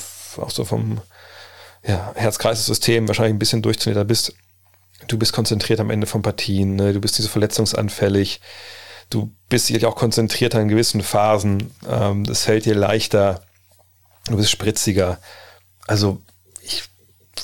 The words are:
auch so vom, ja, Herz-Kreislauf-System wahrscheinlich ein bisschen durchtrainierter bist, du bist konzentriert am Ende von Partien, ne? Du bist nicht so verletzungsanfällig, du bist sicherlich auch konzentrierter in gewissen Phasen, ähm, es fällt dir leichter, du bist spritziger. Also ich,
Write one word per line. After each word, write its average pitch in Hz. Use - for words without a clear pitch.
auch -
so -
vom, 110
ja, 98
Herz-Kreislauf-System 113
wahrscheinlich 110
ein 104
bisschen 113
durchtrainierter 107
bist, 110
du 117
bist -
konzentriert 113
am 107
Ende 107
von 107
Partien, 98
ne? 101
Du 101
bist 104
nicht 110
so -
verletzungsanfällig, 104
du 107
bist 123
sicherlich 117
auch 110
konzentrierter 117
in 107
gewissen 110
Phasen, 104
ähm, 101
es -
fällt 110
dir 110
leichter, 101
du 113
bist 104
spritziger. 95
Also 101
ich, -